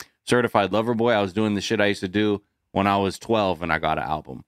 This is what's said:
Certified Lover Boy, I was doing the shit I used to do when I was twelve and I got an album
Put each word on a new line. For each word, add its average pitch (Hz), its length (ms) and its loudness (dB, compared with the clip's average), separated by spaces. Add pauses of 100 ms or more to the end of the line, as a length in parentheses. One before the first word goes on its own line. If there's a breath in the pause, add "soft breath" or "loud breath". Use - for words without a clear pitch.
(260 loud breath)
Certified 117 460 2
Lover 110 220 0
Boy, 117 180 2
I 107 80 2
was 95 140 -2
doing 107 200 0
the 98 60 -2
shit 107 200 -2
I 101 60 4
used 101 140 -2
to 98 80 -4
do 104 320 0 (320)
when 98 140 2
I 101 100 4
was 98 220 0
twelve 98 440 0
and 85 80 -4
I 80 80 2
got 78 200 0
an 73 60 -4
album 71 440 -8